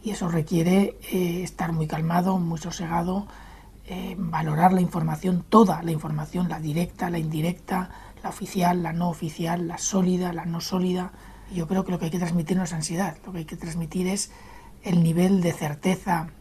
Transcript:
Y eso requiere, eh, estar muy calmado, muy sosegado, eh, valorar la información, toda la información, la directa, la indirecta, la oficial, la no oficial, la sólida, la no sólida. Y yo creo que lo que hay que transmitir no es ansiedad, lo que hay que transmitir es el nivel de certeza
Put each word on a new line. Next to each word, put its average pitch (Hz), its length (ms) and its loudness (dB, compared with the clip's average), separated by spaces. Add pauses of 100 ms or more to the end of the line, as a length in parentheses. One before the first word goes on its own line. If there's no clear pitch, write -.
Y 214 100 -4
eso 190 180 -2
requiere, 170 680 4 (140)
eh, 180 320 0
estar 165 300 -4
muy 160 140 0
calmado, 170 500 2
muy 165 200 0
sosegado, 170 720 -2 (600)
eh, 185 300 -8
valorar 165 540 2
la 185 100 4
información, 170 680 0
toda 180 340 6
la 170 80 -2
información, 156 560 -4
la 160 120 -6
directa, 170 500 -2
la 170 100 -2
indirecta, 170 720 -2 (340)
la 226 60 -4
oficial, 175 520 0
la 160 120 -2
no 175 160 0
oficial, 165 580 -2
la 170 100 -6
sólida, 180 540 2
la 170 140 -6
no 170 160 -4
sólida. 180 500 0 (400)
Y 190 40 -8
yo 165 120 -2
creo 190 160 2
que 190 80 -4
lo 175 80 0
que 175 60 -2
hay 160 60 -2
que 175 80 -2
transmitir 175 360 0
no 185 80 2
es 175 100 -4
ansiedad, 170 520 -2
lo 185 80 -14
que 175 60 -6
hay 156 60 -6
que 165 120 -12
transmitir 170 500 -4
es 196 240 -2 (520)
el 175 200 4
nivel 180 380 6
de 170 100 2
certeza 165 760 -2 (120)